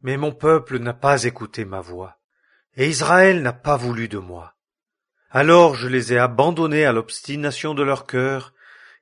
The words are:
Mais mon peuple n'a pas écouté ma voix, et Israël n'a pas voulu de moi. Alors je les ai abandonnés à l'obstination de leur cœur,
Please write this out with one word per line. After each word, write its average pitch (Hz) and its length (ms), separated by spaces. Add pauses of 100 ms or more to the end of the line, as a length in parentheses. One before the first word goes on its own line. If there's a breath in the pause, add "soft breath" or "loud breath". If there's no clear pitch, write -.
Mais 131 160
mon 147 140
peuple 151 460
n'a 120 160
pas 139 300
écouté 117 420
ma 95 160
voix, 90 380 (560)
et 131 120
Israël 170 540
n'a 123 120
pas 147 220
voulu 120 320
de 104 120
moi. 90 360 (760)
Alors 160 420
je 123 140
les 123 260
ai 120 60
abandonnés 151 680
à 135 60
l'obstination 143 800
de 139 80
leur 135 240
cœur, 131 480 (480 soft breath)